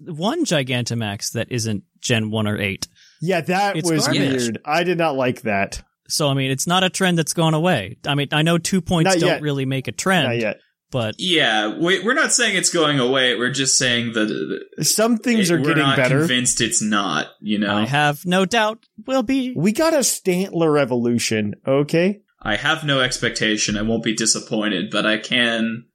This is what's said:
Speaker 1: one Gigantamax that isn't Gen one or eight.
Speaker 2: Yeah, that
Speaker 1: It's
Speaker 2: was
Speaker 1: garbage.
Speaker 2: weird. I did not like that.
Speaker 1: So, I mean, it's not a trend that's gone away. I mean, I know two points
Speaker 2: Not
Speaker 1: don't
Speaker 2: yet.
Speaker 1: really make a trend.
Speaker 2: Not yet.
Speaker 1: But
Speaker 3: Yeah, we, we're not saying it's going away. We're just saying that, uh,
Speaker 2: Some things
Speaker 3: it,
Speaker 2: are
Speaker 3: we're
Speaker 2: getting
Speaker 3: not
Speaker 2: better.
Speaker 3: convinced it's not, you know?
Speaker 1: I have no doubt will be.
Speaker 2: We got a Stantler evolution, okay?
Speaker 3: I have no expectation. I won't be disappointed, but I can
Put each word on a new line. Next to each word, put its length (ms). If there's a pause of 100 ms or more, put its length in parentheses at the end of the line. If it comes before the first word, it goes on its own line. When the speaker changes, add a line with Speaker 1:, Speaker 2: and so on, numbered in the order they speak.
Speaker 1:
one 380
Gigantamax 880
that 180
isn't 320 (160)
Gen 300
one 180
or 100
eight. 300 (320)
Speaker 2:
Yeah, 220
that 360
Speaker 1:
It's 120
Speaker 2:
was 180
Speaker 1:
garbage. 120 (220)
Speaker 2:
weird. 220
I 200
did 140
not 180
like 260
that. 400 (260)
Speaker 1:
So, 220
I 60
mean, 160
it's 160
not 160
a 60
trend 280
that's 160
gone 220
away. 500
I 100
mean, 160
I 120
know 160
two 220
points 320
Speaker 2:
Not 60
Speaker 1:
don't 100
Speaker 2:
yet. 120
Speaker 1:
really 240
make 220
a 40
trend. 360
Speaker 2:
Not 120
yet. 200 (320)
Speaker 1:
But 280
Speaker 3:
Yeah, 600
we, 240
we're 100
not 200
saying 240
it's 120
going 300
away. 380
We're 160
just 240
saying 360
that, 160 (480)
uh, 60
Speaker 2:
Some 340
things 320
Speaker 3:
it, 40
Speaker 2:
are 40
Speaker 3:
we're 120
Speaker 2:
getting 140
Speaker 3:
not 120
Speaker 2:
better. 240
Speaker 3:
convinced 400
it's 220
not, 460 (120)
you 200
know? 180
Speaker 1:
I 80
have 400
no 200
doubt 340 (280)
will 160
be. 320
Speaker 2:
We 160
got 220
a 60
Stantler 800
evolution, 720 (120)
okay? 540 (220)
Speaker 3:
I 160
have 260
no 160
expectation. 800
I 60
won't 200
be 100
disappointed, 800
but 160
I 100
can 760